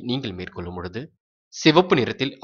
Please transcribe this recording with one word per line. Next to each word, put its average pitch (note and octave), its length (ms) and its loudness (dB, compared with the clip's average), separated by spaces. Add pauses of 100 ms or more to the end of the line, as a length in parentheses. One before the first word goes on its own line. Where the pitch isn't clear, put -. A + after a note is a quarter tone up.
நீங்கள் B2 340 -4
மேற்கொள்ளும் F2+ 420 -10
பொழுது F2+ 220 -8 (540)
சிவப்பு E3 420 4
நிறத்தில் B2 360 0 (120)